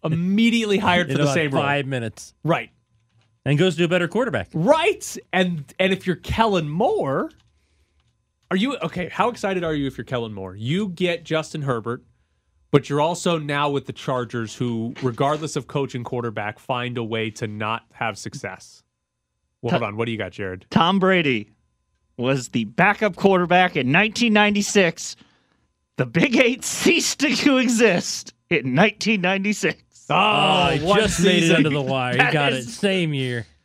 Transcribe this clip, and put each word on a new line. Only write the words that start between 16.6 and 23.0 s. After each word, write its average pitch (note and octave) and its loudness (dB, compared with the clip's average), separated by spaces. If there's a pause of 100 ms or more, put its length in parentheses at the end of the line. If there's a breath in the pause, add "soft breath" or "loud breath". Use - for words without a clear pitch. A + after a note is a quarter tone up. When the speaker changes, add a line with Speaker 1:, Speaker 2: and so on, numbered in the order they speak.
Speaker 1:
a A#2 -4
way A2 -2
to A2+ -8
not G#2+ -6
have A2 -4
success. - -14 (800)
Well, A#2+ -4
Speaker 3:
Tom, F3 2
Speaker 1:
hold A2 -4
on. G#2 -10
What A#2 -2
do A#2+ -6
you A2 -6
got, F#2+ -6
Jared? F#2 -10
Speaker 3:
Tom F#3 4
Brady E3 2 (680)
was B2+ -2
the A2+ -2
backup G3 2